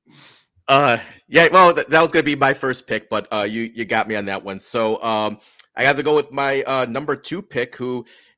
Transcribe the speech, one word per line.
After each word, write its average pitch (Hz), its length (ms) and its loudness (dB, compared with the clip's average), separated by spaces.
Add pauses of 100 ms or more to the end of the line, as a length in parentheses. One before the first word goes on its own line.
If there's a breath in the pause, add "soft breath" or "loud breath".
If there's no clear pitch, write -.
(680 loud breath)
Uh, 135 300 4 (300 loud breath)
yeah, 160 240 6
well, 175 220 8
th-, 143 140 -2
that 156 120 4
was 165 100 2
gonna 165 120 2
be 147 140 -2
my 135 180 2
first 127 320 -6
pick, 107 220 -6
but, 104 240 -4
uh, 107 100 0
you, 113 320 -4
you 117 100 -8
got 107 240 -2
me 110 80 -4
on 104 100 -6
that 98 180 -6
one. 95 160 -10
So, 110 420 -4
um, 107 360 -4 (380 loud breath)
I 123 80 -2
have 139 120 2
to 143 60 -6
go 151 120 0
with 143 180 -2
my, 139 320 -2
uh, 131 220 -2
number 135 300 -6
two 175 260 -12
pick, 123 340 -8
who 123 280 -8 (340 soft breath)